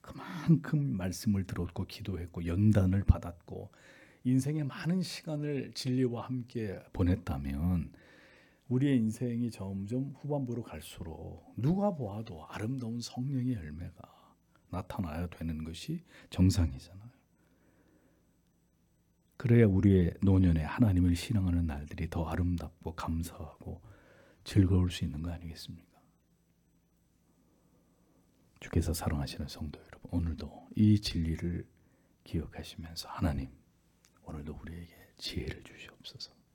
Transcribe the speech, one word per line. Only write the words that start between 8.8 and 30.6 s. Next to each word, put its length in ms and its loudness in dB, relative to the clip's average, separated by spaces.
인생이 520 0
점점 680 -6
후반부로 420 -4
갈수록 960 -12
누가 380 2
보아도 520 -8
아름다운 540 -6
성령의 540 -2
열매가 640 -12
나타나야 580 -6
되는 360 -6
것이 400 -8
정상이잖아요. 800 2
그래야 280 8
우리의 560 6
노년에 420 6
하나님을 520 4
신앙하는 500 2
날들이 440 -6
더 160 -2
아름답고 680 -2
감사하고 880 -6
즐거울 480 4
수 140 -4
있는 160 -4
거 100 -4
아니겠습니까? 560 -12
주께서 340 0
사랑하시는 540 -4
성도 320 -10
여러분, 320 -20
오늘도 640 -6